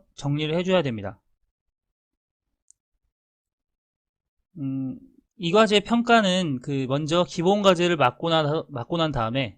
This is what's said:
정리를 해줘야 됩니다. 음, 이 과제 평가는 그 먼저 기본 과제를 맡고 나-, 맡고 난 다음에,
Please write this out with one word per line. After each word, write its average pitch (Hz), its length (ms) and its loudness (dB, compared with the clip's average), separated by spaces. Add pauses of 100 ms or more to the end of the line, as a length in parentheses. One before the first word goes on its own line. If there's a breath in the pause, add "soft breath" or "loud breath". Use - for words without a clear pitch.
(160)
정리를 151 420 -4
해줘야 185 240 2
됩니다. 110 380 -6 (3500)
음, 135 400 -6 (420)
이 170 120 -4
과제 208 300 4
평가는 202 800 2
그 135 280 -4
먼저 156 340 0
기본 185 380 0
과제를 175 340 4
맡고 139 340 0
나-, 156 400 0
맡고 139 280 -6
난 160 140 0
다음에, 117 460 -4